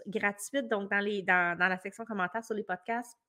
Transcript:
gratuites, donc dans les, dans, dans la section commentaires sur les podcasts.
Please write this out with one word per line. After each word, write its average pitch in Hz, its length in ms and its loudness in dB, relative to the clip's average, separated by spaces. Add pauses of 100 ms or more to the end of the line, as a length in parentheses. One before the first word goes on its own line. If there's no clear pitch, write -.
gratuites, 208 640 -2
donc 202 220 0
dans 202 80 2
les, 202 240 0
dans, 175 360 4
dans 180 100 6
la 185 100 2
section 202 260 -10
commentaires 214 400 -2
sur 220 100 -4
les 208 100 -2
podcasts. 233 520 -4 (120)